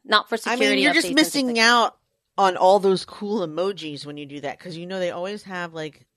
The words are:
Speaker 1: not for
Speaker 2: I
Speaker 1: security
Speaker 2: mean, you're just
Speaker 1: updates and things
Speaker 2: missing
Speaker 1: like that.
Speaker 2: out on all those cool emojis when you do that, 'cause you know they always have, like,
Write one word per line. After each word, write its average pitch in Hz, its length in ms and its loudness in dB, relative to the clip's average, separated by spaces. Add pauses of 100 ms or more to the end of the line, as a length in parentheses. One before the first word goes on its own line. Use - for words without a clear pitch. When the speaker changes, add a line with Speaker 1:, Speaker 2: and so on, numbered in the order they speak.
Speaker 1:
not - 260 2
for 233 60 0
Speaker 2:
I - 20 -12
Speaker 1:
security 262 380 0
Speaker 2:
mean, 277 80 2
you're 294 100 2
just 320 120 2
Speaker 1:
updates - 40 -4
and 269 80 2
things 311 80 4
Speaker 2:
missing 285 220 -2
Speaker 1:
like 233 80 -4
that. 226 140 6
Speaker 2:
out 233 280 2 (400)
on 190 180 4
all 190 220 6
those 190 260 2
cool 202 420 -4
emojis 156 600 -6
when 147 100 -12
you 147 80 -12
do 139 160 -14
that, 135 180 -8
'cause 180 180 -14
you 170 100 -12
know 190 120 -8
they 180 120 -2
always 196 320 -8
have, 175 320 -10
like, 156 320 -12 (100)